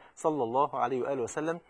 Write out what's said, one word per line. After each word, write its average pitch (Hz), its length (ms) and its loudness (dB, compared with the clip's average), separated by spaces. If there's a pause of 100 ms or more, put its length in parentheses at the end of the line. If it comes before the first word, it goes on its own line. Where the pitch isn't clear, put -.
(140)
صلى 156 280 0
الله 131 360 2
عليه 123 240 0
وآله 131 200 -2
وسلم. 160 480 -4